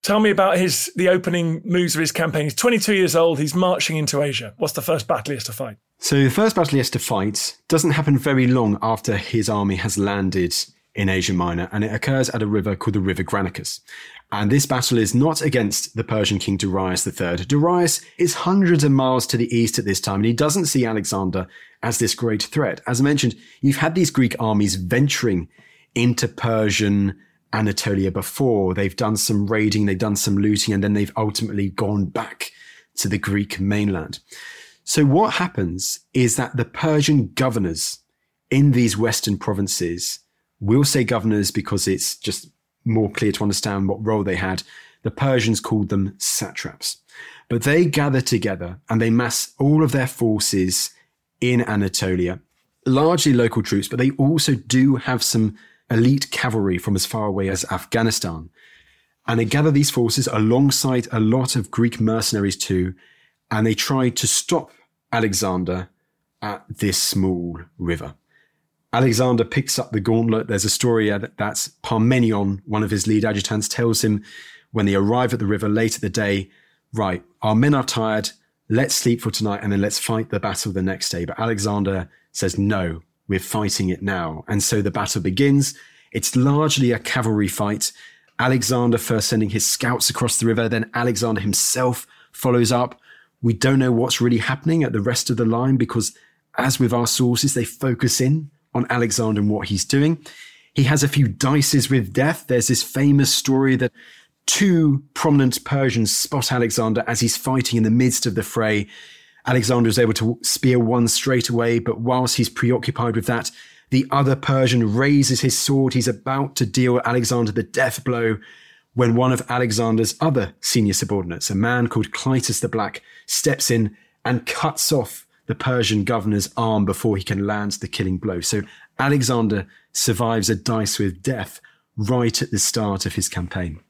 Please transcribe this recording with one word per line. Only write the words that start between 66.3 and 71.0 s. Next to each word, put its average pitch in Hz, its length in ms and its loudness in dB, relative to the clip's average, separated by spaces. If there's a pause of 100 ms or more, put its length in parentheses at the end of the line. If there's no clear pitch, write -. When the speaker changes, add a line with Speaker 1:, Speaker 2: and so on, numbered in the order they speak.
Speaker 2:
at 104 280 -10
this 101 280 -2
small 87 640 -2 (160)
river. 85 380 -6 (760)
Alexander 120 540 2
picks - 340 -2
up - 120 -8
the 107 100 -2
gauntlet. 113 460 0
There's 107 180 -2
a 104 40 0
story 113 400 2